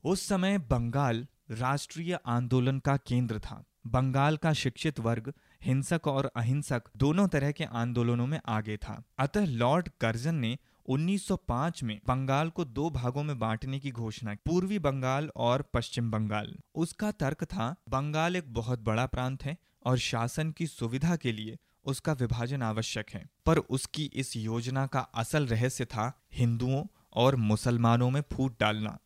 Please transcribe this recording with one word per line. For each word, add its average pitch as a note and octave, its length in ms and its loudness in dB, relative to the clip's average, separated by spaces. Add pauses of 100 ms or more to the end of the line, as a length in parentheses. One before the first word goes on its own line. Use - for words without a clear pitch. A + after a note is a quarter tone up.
उस F#3 180 2
समय G3 360 2
बंगाल B2 680 0 (240)
राष्ट्रीय C#3+ 760 -2
आंदोलन B2 520 2
का C#3 180 2
केंद्र B2 420 0
था। - 260 -12 (220)
बंगाल C3+ 500 2
का D#3 160 2
शिक्षित C#3+ 480 -2
वर्ग A2+ 320 -2 (300)
हिंसक C#3 440 0
और C#3 300 0
अहिंसक B2 460 0 (140)
दोनों D#3+ 320 4
तरह C#3+ 240 2
के D#3 120 -4
आंदोलनों A#2+ 640 0
में D#3 200 -2
आगे A2 300 -2
था। A2 260 -10 (160)
अतः F#3+ 280 2
लॉर्ड C3+ 420 2 (120)
कर्जन A#2 340 0
ने B2 240 -2 (280)
उन्नीस E3 400 0
सौ F#3 100 2
पाँच C#3+ 460 -2
में A2 260 -4
बंगाल C3+ 420 0
को E3+ 140 -4
दो C#3 260 -2
भागों B2+ 320 -2
में D3 160 -4
बांटने A2+ 420 -2
की C#3 100 -6
घोषणा A2+ 440 -6
की, G#2 120 -14
पूर्वी F#3 320 2
बंगाल C3+ 580 0
और A#2+ 260 2
पश्चिम A#2 480 -2
बंगाल। G#2+ 460 -2 (180)
उसका E3+ 360 -2
तर्क D3+ 340 -2
था, B2 320 -4 (120)
बंगाल D3+ 480 0
एक C#3+ 180 -6
बहुत A#2 240 -2
बड़ा A2+ 280 0
प्रांत B2+ 380 -4
है C#3+ 120 -4 (280)
और B2+ 140 4
शासन B2 520 -2
की E3 160 -4
सुविधा C3+ 500 0
के B2 160 -2
लिए G#2+ 260 -8 (260)
उसका - 280 -2
विभाजन A#2+ 500 0
आवश्यक A2 480 -2
है। - 160 -14 (200)
पर D#3+ 120 6
उसकी - 460 -2
इस C3 320 -6
योजना A#2+ 500 -2
का C3 140 -2
असल C3 460 -2
रहस्य A#2+ 380 0
था A2+ 380 -4 (100)
हिंदुओं B2 520 2 (300)
और B2+ 220 6
मुसलमानों A#2 760 4
में C#3+ 120 0 (100)
फूट C3 280 -2
डालना G#2+ 460 0